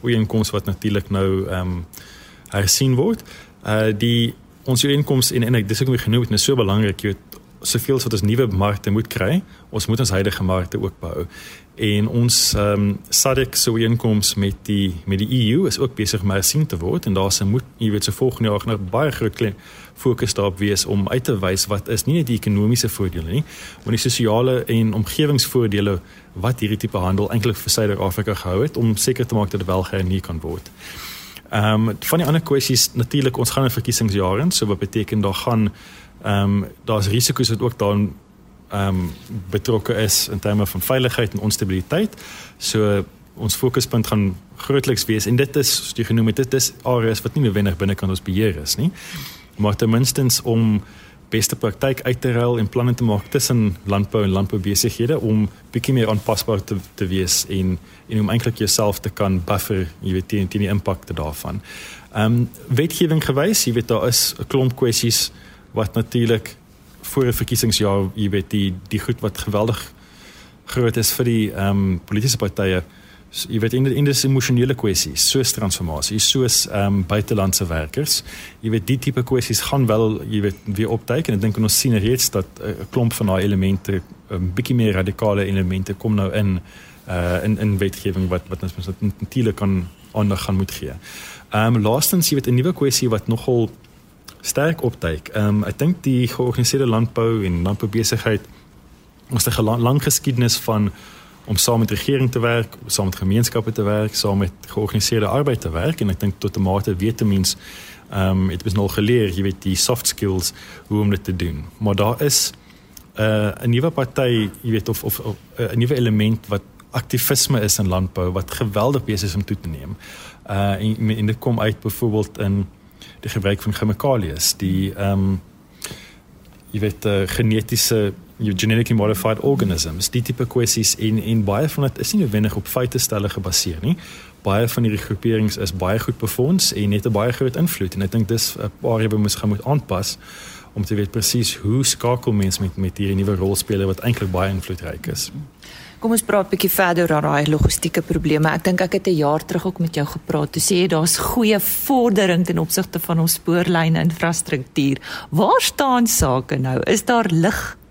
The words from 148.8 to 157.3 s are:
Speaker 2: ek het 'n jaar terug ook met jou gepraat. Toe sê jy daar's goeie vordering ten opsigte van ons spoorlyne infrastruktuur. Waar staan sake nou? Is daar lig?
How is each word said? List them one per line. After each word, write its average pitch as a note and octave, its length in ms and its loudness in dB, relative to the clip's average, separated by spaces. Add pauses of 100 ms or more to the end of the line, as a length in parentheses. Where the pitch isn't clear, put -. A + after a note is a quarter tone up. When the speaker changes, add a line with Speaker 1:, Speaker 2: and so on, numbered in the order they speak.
Speaker 2:
ek F#3 120 0
het G3 140 0
'n F#3 80 4
jaar D3+ 300 2
terug F3+ 200 -4
ook F#3 140 -4
met E3 160 0
jou D3 100 0
gepraat. D3 460 -4
Toe E3 100 -2
sê - 140 2
jy F3+ 120 4
daar's D#3+ 300 2
goeie G#3+ 420 2
vordering G3 840 2
ten E3+ 120 -2
opsigte E3 420 -2
van E3 200 0
ons E3 140 2
spoorlyne E3+ 640 2
infrastruktuur. D#3 960 0 (320)
Waar F#4+ 320 4
staan B3 460 2
sake C3+ 500 0
nou? C3 260 0
Is - 220 2
daar A#3 240 4
lig? E3 480 0 (140)